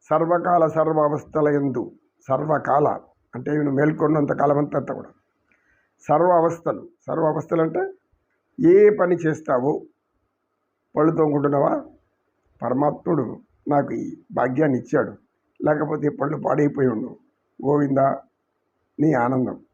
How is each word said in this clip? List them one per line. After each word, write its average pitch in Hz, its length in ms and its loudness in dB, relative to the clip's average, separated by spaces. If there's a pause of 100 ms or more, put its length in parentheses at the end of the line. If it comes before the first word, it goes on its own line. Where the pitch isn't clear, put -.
సర్వకాల 170 540 2 (100)
సర్వ 160 320 0
అవస్థల 147 480 -2
యందు, 135 300 -2 (440)
సర్వకాల 139 600 0 (460)
అంటే 131 240 -8
నువ్వు 143 200 0
మేల్కొన్నంత 151 640 0
కాలం 143 220 2
అంతా, 143 180 -4
అంతా 131 140 -8
కూడా - 180 -14 (960)
సర్వ 160 240 2 (100)
అవస్థలు, 160 440 -2 (220)
సర్వ 160 220 -4
అవస్థలు 160 380 -2
అంటే 349 160 -4 (760)
ఏ 170 160 6 (220)
పని 175 240 2
చేస్తావో, 143 500 -2 (1200)
పళ్ళు 160 220 2
తోముకుంటున్నావా, 143 560 2 (880)
పరమాత్ముడు 147 640 -2 (460)
నాకు 143 300 0
ఈ - 40 -8 (340)
భాగ్యాన్ని 131 420 0
ఇచ్చాడు, 117 320 -2 (460)
లేకపోతే 147 480 -2
ఈ 143 120 -2
పళ్ళు 139 260 -4
పాడైపోయి 143 480 0
ఉండు, 117 180 -8 (480)
గోవిందా 139 480 0 (920)
నీ 151 100 2 (140)
ఆనందం. 123 340 -2 (160)